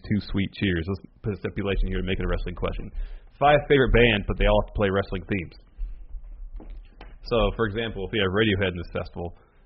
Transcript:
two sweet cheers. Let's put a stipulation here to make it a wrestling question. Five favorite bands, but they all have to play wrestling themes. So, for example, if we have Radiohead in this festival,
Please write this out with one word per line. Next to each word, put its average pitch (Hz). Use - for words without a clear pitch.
two 104
sweet 98
cheers. 87
Let's 95
put 107
a 92
stipulation 98
here 92
to -
make 95
it 92
a -
wrestling 87
question. -
Five 143
favorite 127
bands, 113
but 104
they 101
all 104
have -
to -
play 101
wrestling 95
themes. 92
So, 120
for 117
example, 104
if 87
we 113
have 95
Radiohead 101
in 87
this 82
festival, 87